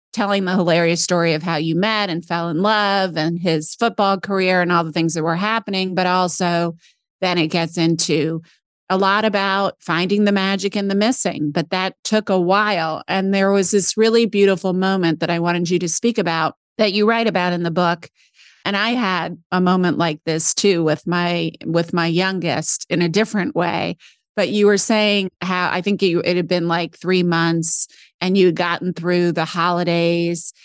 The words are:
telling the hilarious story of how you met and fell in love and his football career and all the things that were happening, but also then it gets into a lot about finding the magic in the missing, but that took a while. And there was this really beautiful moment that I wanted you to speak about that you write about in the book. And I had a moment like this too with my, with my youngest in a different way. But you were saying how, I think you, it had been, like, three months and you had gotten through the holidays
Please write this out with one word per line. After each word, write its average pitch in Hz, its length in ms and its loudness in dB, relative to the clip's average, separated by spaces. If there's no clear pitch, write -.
telling 202 320 0
the 180 120 -2
hilarious 170 460 2
story 170 320 0
of 156 80 -4
how 170 140 -2
you 160 200 -2
met 208 340 0
and 165 140 -6
fell 170 260 -4
in 165 120 -2
love 202 540 2
and 170 220 -2
his 165 360 -2
football 202 460 0
career 185 420 0
and 175 100 0
all 170 120 2
the 160 80 -8
things 165 220 0
that 165 100 -4
were 165 120 0
happening, 196 580 -2
but 180 120 0
also 175 720 0
then 180 160 0
it 156 100 0
gets 165 300 -2
into 165 640 0
a 190 100 0
lot 196 260 2
about 196 560 0
finding 180 440 0
the 202 80 4
magic 196 440 0
in 196 120 -2
the 196 60 -2
missing, 165 560 0
but 160 200 -4
that 185 340 -4
took 214 260 0
a 190 100 2
while. 180 680 0
And 190 260 0
there 196 160 4
was 196 220 2
this 196 240 2
really 226 300 4
beautiful 196 480 2
moment 185 460 0
that 170 100 -2
I 170 100 0
wanted 175 300 0
you 180 100 2
to 175 80 -4
speak 233 300 0
about 165 360 0
that 214 140 2
you 208 160 2
write 226 180 2
about 180 260 0
in 175 120 -2
the 170 80 -2
book. 170 360 0
And 196 120 -2
I 214 140 0
had 185 480 -2
a 185 80 2
moment 185 380 2
like 160 260 -2
this 160 300 -2
too 175 300 2
with 156 220 0
my, 175 460 -2
with 165 260 -2
my 170 140 0
youngest 170 840 -2
in 147 120 0
a 170 60 2
different 202 480 0
way. 170 400 -2
But 196 140 0
you 208 160 2
were 202 120 4
saying 208 520 0
how, 180 320 -2
I 180 80 -2
think 196 220 -2
you, 175 220 2
it 175 120 0
had 170 120 -2
been, 175 200 0
like, 170 300 -4
three 180 240 0
months 165 640 0
and 185 160 0
you 185 100 6
had 165 100 2
gotten 175 360 -4
through 175 400 0
the 160 140 -2
holidays 170 1080 -2